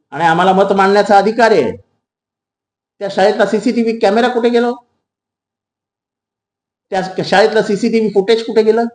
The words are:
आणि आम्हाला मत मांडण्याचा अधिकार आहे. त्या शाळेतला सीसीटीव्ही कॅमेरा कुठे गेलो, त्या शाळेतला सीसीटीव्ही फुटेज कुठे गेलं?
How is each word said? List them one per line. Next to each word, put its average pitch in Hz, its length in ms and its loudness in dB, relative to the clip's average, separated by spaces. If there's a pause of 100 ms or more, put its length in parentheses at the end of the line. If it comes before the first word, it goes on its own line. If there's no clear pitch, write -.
(100)
आणि 147 140 -6
आम्हाला 175 280 2
मत 196 200 2
मांडण्याचा 202 460 2
अधिकार 226 320 2
आहे. 123 260 0 (1200)
त्या 196 120 -6
शाळेतला 214 360 0
सीसीटीव्ही 226 520 -2
कॅमेरा 226 300 0
कुठे 233 200 -2
गेलो, 240 260 -2 (2250)
त्या 185 340 -6
शाळेतला 214 380 2
सीसीटीव्ही 220 480 -2
फुटेज 220 360 0
कुठे 220 160 0
गेलं? 220 220 0 (100)